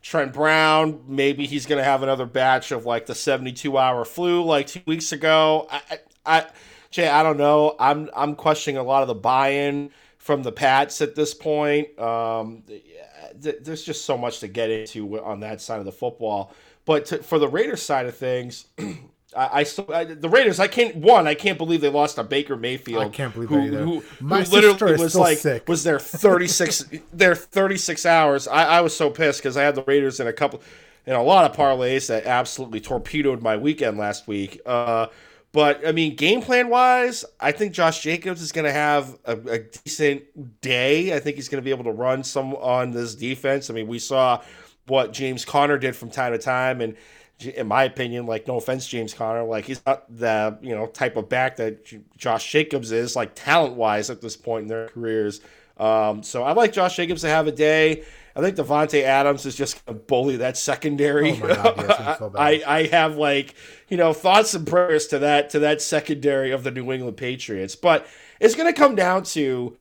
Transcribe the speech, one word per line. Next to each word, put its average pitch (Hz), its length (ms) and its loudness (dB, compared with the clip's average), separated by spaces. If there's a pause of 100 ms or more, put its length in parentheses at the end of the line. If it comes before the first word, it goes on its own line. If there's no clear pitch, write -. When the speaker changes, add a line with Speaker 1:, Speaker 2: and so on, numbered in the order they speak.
Speaker 1:
Trent 139 320 -4
Brown, 156 720 4
maybe 139 400 0
he's 135 180 -6
gonna 143 200 0
have 135 180 2
another 131 240 -2
batch 131 460 0
of, 117 120 -6
like, 117 220 -4
the 120 80 -10
seventy-two 131 640 -2
hour 127 260 2
flu 175 380 0
like 147 240 2
two - 180 -16
weeks 160 280 -4
ago. 156 580 4
I, 143 100 -6 (100)
I, 160 80 -10 (280)
I, 160 200 4 (440)
Jay, 170 180 0
I 147 140 6
don't 156 160 2
know. 151 400 4
I'm, 147 360 2
I'm 147 200 -2
questioning 151 440 0
a 131 40 -4
lot 135 180 2
of 131 80 0
the 120 60 -4
buy-in 139 760 0 (280)
from 143 240 -2
the 120 100 -6
Pats 139 480 2
at 147 140 -2
this 151 180 -2
point. 147 680 -2
Um, 113 680 -4
th-, 107 180 -20 (580)
th-, 147 200 -4
there's 156 200 -10
just - 220 -10
so 135 140 -2
much 120 220 -6
to 107 80 -12
get 110 220 -4
into 110 340 -6
w-, 104 180 -8
on 104 180 -8
that 107 220 -12
side 113 160 -8
of 95 80 -10
the 95 60 -12
football. 107 600 -6 (320)
But 151 220 2
to, - 160 -6
for 160 160 -2
the 147 100 4
Raiders 208 320 -2
side 135 240 -2
of - 100 -8
things, 127 580 -6
<clears throat> - 60 -20 (580)
I, 131 240 0
I - 40 2
still, 196 280 -8
I, 170 120 -2
the 160 240 -8
Raiders, 202 320 4
I 196 80 2
can't, 226 280 0
one, 175 300 8
I 151 80 2
can't 180 240 -4
believe 165 220 0
they 147 80 2
lost 147 280 0
to 117 80 -4
Baker 139 320 -4
Mayfield, 117 460 -6
Speaker 2:
I 104 60 -4
can't 120 260 -8
believe 117 140 -8
Speaker 1:
who, 147 80 2
Speaker 2:
that 143 100 2
either. 143 180 -4
Speaker 1:
who, 165 200 -4 (160)
Speaker 2:
My 175 220 0
Speaker 1:
who 180 100 -2
literally 208 200 8
Speaker 2:
sister 190 220 4
is 156 60 2
Speaker 1:
was 165 120 0
Speaker 2:
still 180 100 6
Speaker 1:
like, 156 160 6
Speaker 2:
sick. 131 300 -2
Speaker 1:
was 160 140 0
there 151 160 2
thirty-six, 175 840 2 (140)
<laughs> - 140 -20
there 175 220 6
thirty-six 190 720 -2
hours. 151 400 4
I, 147 180 4
I 165 180 6
was 160 140 0
so 151 140 2
pissed 147 320 0
'cause 131 140 -2
I 143 60 2
had 143 120 2
the 135 100 -4
Raiders 139 360 0
in 120 60 -2
a 117 60 -4
couple, - 300 -4 (440)
in 131 80 -2
a 120 80 0
lot 170 280 6
of - 60 -14
parlays 131 520 0
that 110 180 -2
absolutely 123 540 -4
torpedoed 131 600 -4
my 110 140 0
weekend 127 420 -2
last 104 300 -6
week. 101 360 -6
Uh, 120 440 -2 (440)
but, 147 340 2
I 160 60 0
mean, 156 240 0
game 190 260 2
plan 247 260 2
wise, 247 560 2 (140)
I 147 140 0
think 202 220 -4
Josh 160 280 0
Jacobs 170 400 -6
is 147 100 -10
gonna 151 200 -2
have 147 520 0
a, 117 140 -6 (100)
a 117 120 -2
decent 139 1000 -6
day. 143 540 0
I 143 60 -2
think 147 160 -6
he's 131 120 -12
gonna 135 140 -6
be 135 80 -6
able 123 140 -4
to 113 80 -4
run 127 320 -2
some 135 320 -6
on 127 340 -2
this 120 240 -8
defense. 131 560 -4
I - 20 -10
mean, 113 140 -6
we 117 140 -8
saw 127 420 2 (440)
what 127 260 0
James 131 320 -6
Conner 143 340 2
did 127 180 -4
from 117 140 -16
time 123 220 -4
to 113 60 -2
time, 127 420 -2
and 113 160 -6 (420)
J-, 120 180 -14
in 117 120 -6
my 127 160 4
opinion, 120 420 -6
like, 113 220 -6
no 127 80 -4
offense, 131 300 -6
James 113 280 -8
Conner, 113 300 -4
like, 110 200 -6
he's 131 220 -10
not 135 180 -2 (100)
the, 110 460 -2
you 123 140 -8
know, 110 120 -6
type 120 300 -6
of 107 120 -6
back 127 280 -2
that 110 300 -6
J-, 107 140 -20 (180)
Josh 113 320 -2
Jacobs 147 400 -2
is, 117 240 -2
like, 117 220 -6
talent-wise 123 720 0
at 110 100 -12
this 113 160 -14
point 113 260 -6
in 107 60 -12
their 113 200 -8
careers. 110 520 -4 (380)
Um, 107 440 2
so 123 200 -6
I 143 100 0
like 220 200 4
Josh 180 240 0
Jacobs 170 260 -4
to 160 60 -2
have 156 180 2
a 151 60 -2
day. 156 520 4 (320)
I 135 40 -6
think 190 160 0
Davante 147 460 2
Adams 135 440 2
is 127 100 -8
just - 300 -6
gonna 110 120 -12
bully 131 380 0
that 127 200 -2
secondary. 147 760 0
Speaker 2:
Oh - 40 -2
my - 180 -6
God, 226 240 2
yes, 101 220 2
I'm 143 180 -4
so 107 120 -10
Speaker 1:
<laughs> - 0 -
Speaker 2:
bad. 104 100 -6
Speaker 1:
I, 151 220 2 (160)
I 160 100 0
have, 160 280 2
like, 143 380 0 (340)
you 190 80 -4
know, 165 160 4
thoughts 196 420 4
and 165 120 -6
prayers 160 420 2
to 143 120 -2
that, 147 300 2
to 147 100 0
that 151 200 2
secondary 143 680 0
of 131 120 -4
the 131 80 -4
New 127 220 -6
England 123 240 -6
Patriots. 120 580 -6
But 165 320 2 (320)
it's 220 160 6
gonna 330 180 2
come 277 240 4
down 185 280 2
to 127 560 -4